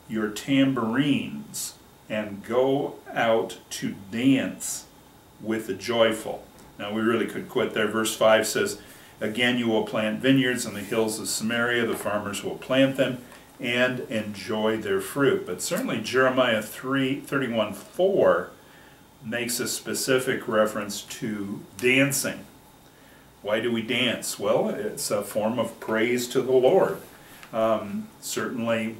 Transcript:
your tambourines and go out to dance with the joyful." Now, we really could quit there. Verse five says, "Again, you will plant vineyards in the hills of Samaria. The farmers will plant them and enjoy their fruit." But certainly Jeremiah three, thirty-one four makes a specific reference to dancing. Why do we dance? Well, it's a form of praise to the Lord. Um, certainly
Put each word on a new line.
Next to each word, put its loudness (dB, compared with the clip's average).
your -2
tambourines 0
and -6
go 0
out 2
to -6
dance 0
with -4
the -4
joyful." 0
Now, -6
we -2
really 2
could -8
quit -2
there. 2
Verse 0
five 6
says, 0
"Again, 0
you 0
will 2
plant -2
vineyards 4
in -8
the -8
hills -2
of -6
Samaria. 0
The -2
farmers -4
will -6
plant 2
them -2
and 0
enjoy -2
their 0
fruit." 0
But -8
certainly -4
Jeremiah 2
three, -2
thirty-one -2
four 2
makes -4
a -2
specific 0
reference 0
to -8
dancing. 2
Why 0
do 0
we 0
dance? -2
Well, 2
it's -6
a 0
form -2
of -4
praise 0
to 2
the 0
Lord. 6
Um, 0
certainly -2